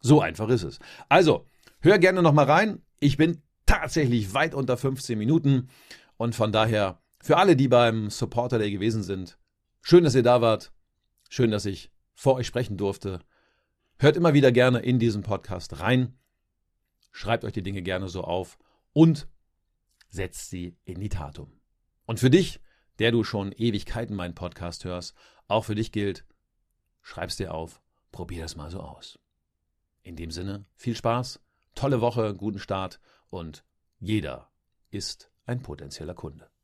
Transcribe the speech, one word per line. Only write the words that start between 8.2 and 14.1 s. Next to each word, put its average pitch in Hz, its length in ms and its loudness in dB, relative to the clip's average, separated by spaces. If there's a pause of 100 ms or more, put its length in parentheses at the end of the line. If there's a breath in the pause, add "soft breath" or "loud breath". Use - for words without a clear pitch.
Day 104 120 0
gewesen 107 320 -2
sind, 92 360 -8 (420)
schön, 175 240 8
dass 127 100 2
ihr 131 80 4
da 120 180 4
wart. 113 320 0 (560)
Schön, 120 220 0
dass 104 160 -4
ich 95 260 -10 (220)
vor 135 200 2
euch 127 120 -4
sprechen 101 300 -6
durfte. 95 440 -6 (760)
Hört 147 180 4